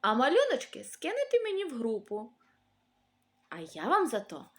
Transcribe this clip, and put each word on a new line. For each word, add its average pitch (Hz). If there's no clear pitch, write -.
А 214
малюночки 311
скинете 480
мені 392
в 277
групу. 220
А 165
я 165
вам 370
за 269
то 156